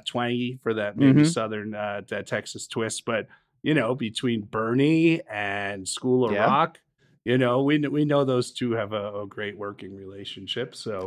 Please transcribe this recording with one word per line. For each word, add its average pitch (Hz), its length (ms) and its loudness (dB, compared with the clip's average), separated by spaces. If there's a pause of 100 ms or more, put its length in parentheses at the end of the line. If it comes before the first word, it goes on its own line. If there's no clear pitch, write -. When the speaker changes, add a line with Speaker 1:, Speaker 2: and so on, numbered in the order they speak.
Speaker 1:
twangy 123 560 -2
for 113 140 0
that 104 220 -2
maybe 139 240 8
Speaker 2:
Mm-hmm. 156 80 6
Speaker 1:
Southern, 107 440 -2
uh, 104 360 -6
that 101 180 -6
Texas - 400 -6
twist. - 380 -4
But, 110 220 -2 (360)
you 151 100 2
know, 127 220 2
between 113 460 -2
Bernie 139 840 2
and 101 600 -4
School 127 380 2
of 110 60 0
Speaker 2:
Yeah. 104 140 2
Speaker 1:
Rock, 147 340 2 (440)
you 123 140 2
know, 127 240 4
we 143 180 4
kn-, 143 120 0
we 147 120 2
know 143 220 4
those 123 260 2
two 123 200 -2
have 110 220 -2
a, 104 280 -4
a 104 60 -8
great 104 320 -8
working 101 360 -10
relationship. 98 760 -8
So 98 340 -6